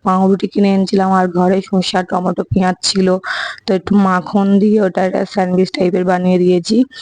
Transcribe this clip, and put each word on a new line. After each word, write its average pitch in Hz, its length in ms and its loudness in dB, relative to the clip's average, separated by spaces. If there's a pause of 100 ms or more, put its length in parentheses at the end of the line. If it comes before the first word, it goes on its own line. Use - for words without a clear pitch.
পাউরুটি 190 440 0
কিনে 202 260 0
এনেছিলাম, 190 380 0
আর 185 160 2
ঘরে 180 420 0
শসা, 185 340 -2
টমেটো, 180 400 -4
পেঁয়াজ 185 400 0
ছিল, 190 240 0 (580)
তো 156 80 -2
একটু 160 220 0
মাখন 196 640 2
দিয়ে 214 220 2
ওটা 185 240 -2
একটা 190 200 -2
স্যান্ডউইচ 185 460 0
টাইপের 180 340 -2
বানিয়ে 180 320 2
দিয়েছি। 180 460 2 (180)